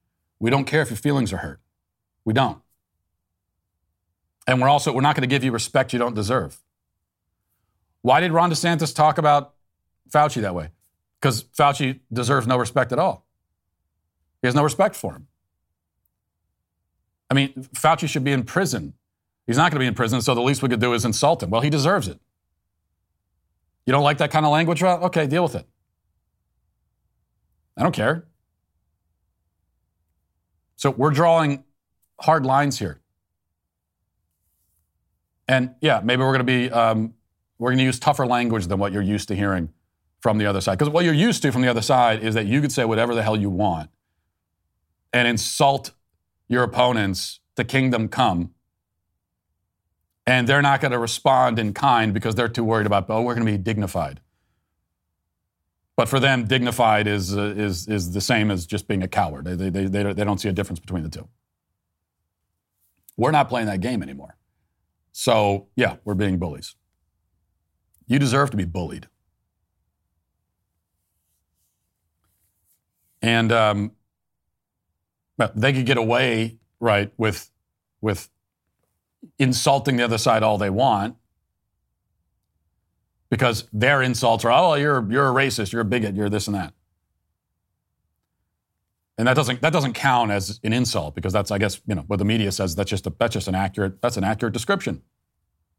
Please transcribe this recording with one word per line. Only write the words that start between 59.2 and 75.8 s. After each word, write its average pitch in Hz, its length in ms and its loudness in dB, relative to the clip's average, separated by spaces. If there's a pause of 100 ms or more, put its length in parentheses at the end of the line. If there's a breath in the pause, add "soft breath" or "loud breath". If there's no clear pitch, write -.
They, 90 100 -6
they, 95 140 -4
they, 95 180 -2
they 101 160 -2
don't, 101 120 -4
they 104 80 -2
don't 101 160 -2
see - 80 -6
a 95 60 -2
difference 90 260 -6
between 87 240 -8
the 80 60 -8
two. - 180 -16 (1900)
We're 123 140 2
not 139 180 2
playing 120 160 -2
that 95 160 -2
game 117 220 -4
anymore. - 340 -16 (720)
So, 104 640 0
yeah, 120 200 0 (100)
we're 104 80 -4
being 95 240 0
bullies. 82 380 -8 (1300)
You 131 140 0
deserve 139 320 2
to 104 60 -6
be 92 80 -2
bullied. 85 420 -8 (4000)
And, 113 320 2
um, 107 400 2 (1500)
well, 117 160 0
they 127 180 2
could 131 140 0